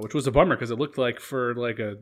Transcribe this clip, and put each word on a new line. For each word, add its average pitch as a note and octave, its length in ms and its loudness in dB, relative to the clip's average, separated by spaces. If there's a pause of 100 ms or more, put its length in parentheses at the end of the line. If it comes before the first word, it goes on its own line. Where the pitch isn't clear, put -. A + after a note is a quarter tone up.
which A2 120 -8
was C3+ 140 0
a C3 40 2
bummer, D#3 260 6
'cause A#2+ 140 -4
it A#2 60 -2
looked D3 200 -4
like A#2+ 240 0
for, B2 340 -2
like, A#2+ 240 -4
a G#2 220 -6